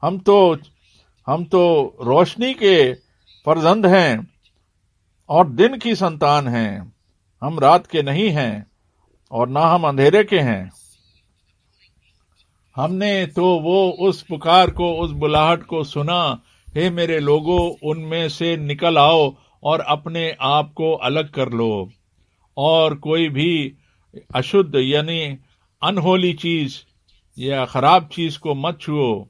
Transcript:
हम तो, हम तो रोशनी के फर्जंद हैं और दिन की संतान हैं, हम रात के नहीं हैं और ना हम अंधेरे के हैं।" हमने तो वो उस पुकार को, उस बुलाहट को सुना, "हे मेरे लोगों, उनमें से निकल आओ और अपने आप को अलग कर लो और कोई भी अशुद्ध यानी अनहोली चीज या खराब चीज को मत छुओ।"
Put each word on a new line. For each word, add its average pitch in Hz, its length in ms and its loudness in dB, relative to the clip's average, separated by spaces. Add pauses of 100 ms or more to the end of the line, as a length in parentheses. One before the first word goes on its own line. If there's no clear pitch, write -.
हम 180 180 -4
तो, 190 380 4 (680)
हम 160 180 -2
तो 170 560 2
रोशनी 175 520 0
के 175 400 4 (520)
फर्जंद 165 400 2
हैं 170 480 2 (960)
और 160 200 4
दिन 220 280 2
की 226 180 -2
संतान 147 520 0
हैं, 107 460 -6 (500)
हम 156 160 -6
रात 151 280 4
के - 160 -4
नहीं 180 260 -2
हैं 117 420 -4 (600)
और 127 180 -2
ना 139 120 -2
हम 165 260 -2
अंधेरे 147 360 2
के 208 160 -2
हैं।" 101 320 -4 (2000)
हमने 185 520 -4
तो 175 320 0
वो 180 320 0
उस 180 300 -2
पुकार 170 480 4
को, 175 300 -4
उस 165 120 -4
बुलाहट 151 520 0
को 160 200 -6
सुना, 147 580 -4 (340)
"हे 170 140 0
मेरे 170 300 -2
लोगों, 156 540 0 (100)
उनमें 160 460 -6
से 170 280 -4
निकल 151 400 0
आओ 147 380 4 (280)
और 151 180 0
अपने 160 600 -4
आप 147 320 0
को 160 200 -2
अलग 147 380 -4
कर 131 180 -4
लो 113 420 -4 (680)
और 156 380 2
कोई 156 340 -2
भी 147 480 -4 (580)
अशुद्ध 147 400 0
यानी 147 640 -2 (460)
अनहोली 180 500 0
चीज 160 520 -4 (520)
या 131 280 -4
खराब 151 480 2
चीज 165 240 -6
को 147 180 -6
मत 151 260 -8
छुओ।" 123 480 -4